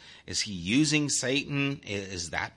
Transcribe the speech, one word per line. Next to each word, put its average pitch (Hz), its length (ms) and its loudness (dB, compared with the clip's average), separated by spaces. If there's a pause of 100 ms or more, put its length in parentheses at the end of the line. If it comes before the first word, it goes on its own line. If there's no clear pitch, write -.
(260)
is 90 160 -2
he 107 100 -4
using 143 560 4
Satan? 139 760 0
I-, 101 80 -6
is 95 380 -6
that 98 260 -4